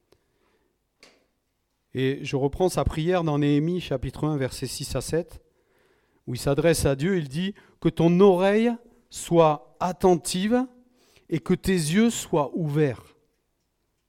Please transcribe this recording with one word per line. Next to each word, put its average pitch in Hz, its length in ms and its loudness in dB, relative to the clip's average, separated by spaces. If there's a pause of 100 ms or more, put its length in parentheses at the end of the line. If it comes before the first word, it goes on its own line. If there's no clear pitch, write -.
(1900)
Et 131 300 -2
je 139 100 -6
reprends 143 340 0
sa 147 160 -2
prière 170 380 -2
dans 151 160 -2
Néhémie, 147 420 0
chapitre 135 440 -6
un, 151 120 -2
versets 131 300 -6
six - 300 -10
à 123 40 -4
sept, - 400 -6 (840)
où 123 80 -8
il 120 60 -8
s'adresse 151 460 2
à 139 100 2
Dieu, 180 220 -2
il 147 100 -6
dit, « 180 260 -6 (260)
Que 165 80 0
ton 170 300 4
oreille 202 540 4 (380)
soit 156 680 2
attentive 185 880 0 (640)
et 165 100 -4
que - 160 -2
tes 185 180 -2
yeux 185 380 2
soient - 460 -2
ouverts. » 147 580 -2 (960)